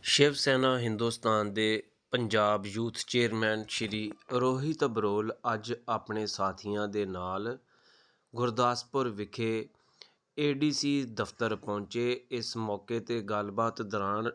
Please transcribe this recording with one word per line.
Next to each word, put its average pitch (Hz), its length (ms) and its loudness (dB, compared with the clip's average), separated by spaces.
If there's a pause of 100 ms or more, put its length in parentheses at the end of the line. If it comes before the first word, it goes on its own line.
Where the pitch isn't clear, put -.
ਸ਼ਿਵ 147 240 6
ਸੈਨਾ 131 460 4
ਹਿੰਦੁਸਤਾਨ 110 760 0
ਦੇ 110 280 2 (280)
ਪੰਜਾਬ 104 560 2
ਯੂਥ 113 400 -4
ਚੇਅਰਮੈਨ 110 640 2
ਸ਼੍ਰੀ 107 440 -4 (200)
ਰੋਹਿਤ 131 520 0
ਅਬਰੋਲ 107 480 0 (220)
ਅੱਜ 107 180 -6 (160)
ਆਪਣੇ 107 380 -2
ਸਾਥੀਆਂ 101 640 -2
ਦੇ 104 180 0
ਨਾਲ 95 520 -4 (760)
ਗੁਰਦਾਸਪੁਰ 123 760 0
ਵਿਖੇ 110 600 -4 (680)
ਏ 147 160 2
ਡੀ 147 180 2
ਸੀ 143 320 0
ਦਫ਼ਤਰ 110 520 -2
ਪਹੁੰਚੇ। 113 720 -2
ਇਸ 120 260 -6
ਮੌਕੇ 107 440 -2
'ਤੇ 117 200 -4
ਗੱਲਬਾਤ 104 640 -2
ਦੌਰਾਨ 104 520 0